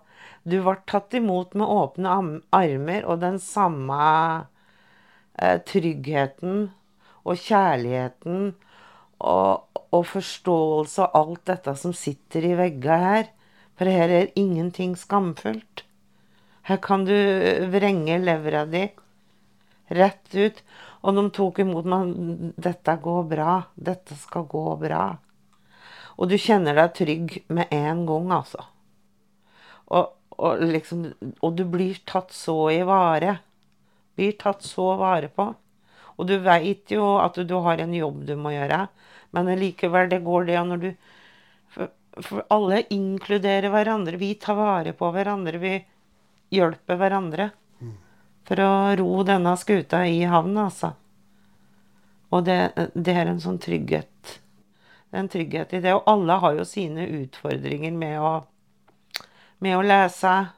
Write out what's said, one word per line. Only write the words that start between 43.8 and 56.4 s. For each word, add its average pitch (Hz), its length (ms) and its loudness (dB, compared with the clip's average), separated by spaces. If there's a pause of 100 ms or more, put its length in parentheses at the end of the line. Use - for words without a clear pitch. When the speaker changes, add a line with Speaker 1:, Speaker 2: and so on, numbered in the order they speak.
Speaker 1:
Vi 196 200 -4
tar - 180 -2
vare 196 400 0
på 175 160 -2
hverandre, 190 480 -4
vi 185 160 -2 (800)
hjelper 180 440 2
hverandre 190 540 0 (220)
Speaker 2:
Mm. 113 240 -16 (500)
Speaker 1:
for 190 100 -2
å 196 140 4 (220)
ro 185 320 2
denne 180 320 4
skuta 180 500 0
i 170 160 2
havn, 175 340 2
altså. 185 360 -4 (1400)
Og 175 120 2
det, 180 140 2 (340)
det 175 200 -2
er 175 140 2
en 175 140 -2
sånn 175 180 -6
trygghet. - 480 -4 (1080)
Det - 60 -8
er - 0 -
en 196 100 -4
trygghet 160 460 -6
i 185 60 -4
det, 180 120 2
og 196 140 2
alle 190 320 4
har 170 160 2